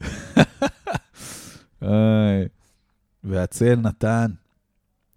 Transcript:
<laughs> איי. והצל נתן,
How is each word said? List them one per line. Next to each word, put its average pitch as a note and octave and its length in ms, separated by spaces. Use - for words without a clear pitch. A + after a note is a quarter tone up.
<laughs> - 1800
איי. G#2 680
והצל F#2+ 500
נתן, A2+ 560